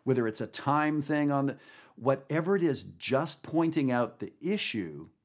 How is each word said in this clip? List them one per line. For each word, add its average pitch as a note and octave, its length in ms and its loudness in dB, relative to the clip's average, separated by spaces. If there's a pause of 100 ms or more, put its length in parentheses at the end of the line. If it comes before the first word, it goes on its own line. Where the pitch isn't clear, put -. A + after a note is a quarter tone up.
whether B2 220 2
it's G#2+ 120 -4
a A2+ 80 -4
time D3+ 540 0
thing D3 300 0
on C#3 160 2
the, C3+ 100 -4 (400)
whatever D3 580 0
it F3 80 0
is, C#3+ 200 0
just C3 600 -2
pointing D#3+ 480 0
out A#2+ 280 0
the G2+ 120 -10 (100)
issue F2 680 -4 (160)